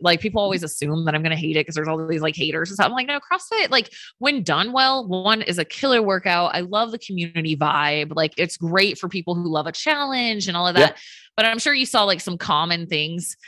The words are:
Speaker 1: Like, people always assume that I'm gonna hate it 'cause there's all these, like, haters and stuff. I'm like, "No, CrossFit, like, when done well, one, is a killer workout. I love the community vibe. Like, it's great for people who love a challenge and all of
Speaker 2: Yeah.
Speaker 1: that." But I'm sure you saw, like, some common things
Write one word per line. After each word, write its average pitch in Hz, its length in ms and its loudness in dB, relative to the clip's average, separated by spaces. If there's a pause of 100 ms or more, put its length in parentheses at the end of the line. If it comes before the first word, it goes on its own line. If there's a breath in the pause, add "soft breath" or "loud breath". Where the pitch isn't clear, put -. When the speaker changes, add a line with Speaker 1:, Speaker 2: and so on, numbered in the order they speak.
Speaker 1:
Like, 170 200 4
people 208 220 0
always 190 220 0
assume 151 420 -2
that 151 80 2
I'm 156 80 0
gonna 160 140 0
hate 160 200 -2
it 156 80 2
'cause 160 120 -10
there's 156 120 -2
all 160 180 -2
these, 160 140 -2
like, 156 160 -2
haters 160 320 -4
and 196 80 -12
stuff. 202 100 4
I'm 220 60 0
like, 254 140 -4
"No, 285 140 -4
CrossFit, 381 500 -2
like, 254 200 2 (280 loud breath)
when 269 240 0
done 170 300 0
well, 262 340 2
one, 190 360 2
is 175 160 -2
a 160 60 0
killer 254 380 2
workout. 180 520 2
I 170 60 -2
love 208 300 -2
the 226 80 -6
community 165 580 -2
vibe. 147 600 0
Like, 160 200 0
it's 170 200 0
great 175 420 -2
for 180 100 -6
people 175 280 -4
who 175 120 -2
love 156 200 -2
a - 40 -6
challenge 254 760 -2
and 175 80 -2
all 175 100 0
of 175 100 0
Speaker 2:
Yeah. 196 120 8
Speaker 1:
that." - 100 -8 (380 loud breath)
But 220 100 4
I'm 226 140 2
sure 285 140 2
you 262 120 2
saw, 226 180 4
like, 185 160 2
some 175 180 -6
common 170 500 0
things 160 480 -4 (120)